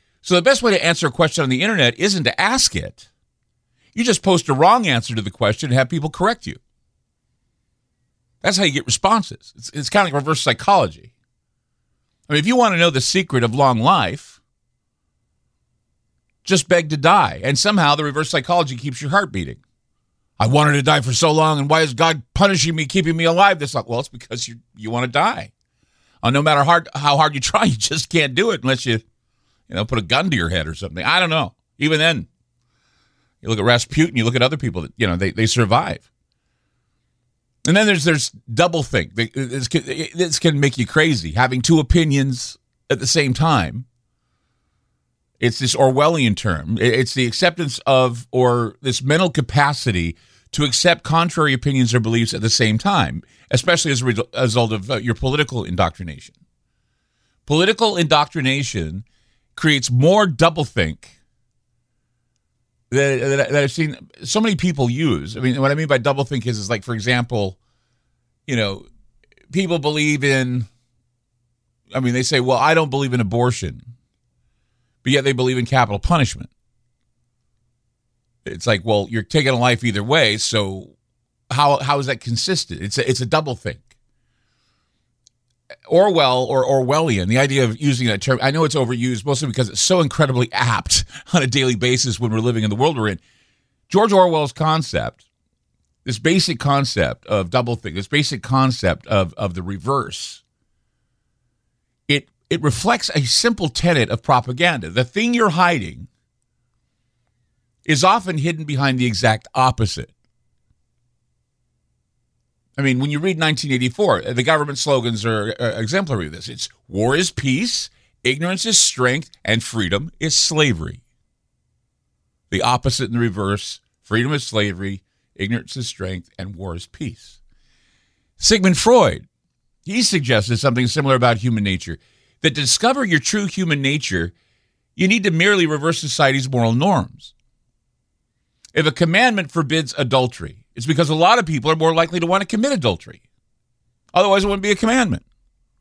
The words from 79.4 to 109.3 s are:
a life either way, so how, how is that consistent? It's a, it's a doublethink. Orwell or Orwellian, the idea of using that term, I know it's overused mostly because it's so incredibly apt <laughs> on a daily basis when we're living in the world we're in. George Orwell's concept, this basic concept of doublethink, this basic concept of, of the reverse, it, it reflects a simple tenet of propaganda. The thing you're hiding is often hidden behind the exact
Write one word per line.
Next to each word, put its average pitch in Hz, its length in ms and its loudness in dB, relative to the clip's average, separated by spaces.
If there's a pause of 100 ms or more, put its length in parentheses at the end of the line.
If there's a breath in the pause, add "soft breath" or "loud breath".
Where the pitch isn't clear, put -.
a 127 60 -2
life 120 260 0
either 104 180 -2
way, 117 360 2
so 98 580 -6 (540)
how, 139 300 2
how 143 180 -2
is 135 80 -4
that 131 160 -6
consistent? 117 580 -4
It's 101 160 -8
a, 123 100 -2
it's 123 140 -2
a 127 60 -4
doublethink. 139 540 -4 (2000)
Orwell 151 580 2
or 131 200 0
Orwellian, 135 640 0
the 117 80 2
idea 135 280 2
of 113 140 -2
using 131 280 0
that 104 160 -2
term, 131 180 0
I 135 100 0
know 160 140 0
it's 147 100 -2
overused 123 520 -2
mostly 139 220 -2
because 117 200 -2
it's - 140 -4
so 185 180 2
incredibly 131 500 0
apt - 540 0 (140)
<laughs> - 160 -10
on 165 80 4
a 131 40 0
daily 127 280 0
basis 120 440 -2
when 113 140 -2
we're 110 60 -2
living 113 260 0
in 107 60 -2
the 104 60 -2
world 143 200 0
we're 110 120 -2
in. 95 120 -4 (680)
George 208 220 4
Orwell's 170 420 4
concept, 156 720 -2 (800)
this 117 140 -4
basic 165 400 0
concept 127 680 -2
of 95 240 -2
doublethink, 117 440 -2
this 98 140 -8
basic 143 340 -2
concept 123 640 0
of, 95 260 0
of 98 180 -6
the 90 100 -8
reverse, 98 800 -6 (1600)
it, 143 240 -2 (180)
it 170 140 -2
reflects - 520 0
a 139 120 0
simple 208 420 0
tenet 147 400 0
of 110 140 -4
propaganda. 127 680 0
The 110 160 -2
thing 226 300 -2
you're 226 160 2
hiding 151 580 -2 (1800)
is 151 200 0
often 185 340 2
hidden 160 260 -4
behind 139 340 -2
the 123 80 2
exact 110 480 0